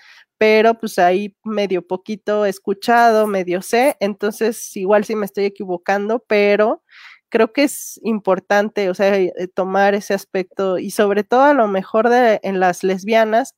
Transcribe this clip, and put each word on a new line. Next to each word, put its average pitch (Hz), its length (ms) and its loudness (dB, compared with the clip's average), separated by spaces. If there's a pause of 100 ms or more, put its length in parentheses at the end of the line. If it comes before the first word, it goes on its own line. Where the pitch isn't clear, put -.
(380)
pero, 214 360 4
pues, 220 240 -10
ahí 185 460 0
medio 202 420 -4
poquito 208 580 -6
he 202 40 0
escuchado, 214 760 2
medio 185 360 -2
sé, 254 380 0
entonces 214 760 -4
igual 208 280 2
sí 220 100 -6
me 208 120 -4
estoy 196 180 -4
equivocando, 202 800 -4
pero 208 560 2 (480)
creo 226 220 0
que 285 120 0
es - 400 -6
importante, 202 840 -2
o 185 40 -2
sea, 202 220 2
eh, 185 160 0 (200)
tomar 196 420 0
ese 202 200 -4
aspecto 190 640 -4
y 190 140 -8
sobre 202 320 0
todo 254 180 2
a 294 120 4
lo 233 120 2
mejor 208 420 0
de, 240 360 4
en 190 160 -4
las 180 240 0
lesbianas, 220 720 0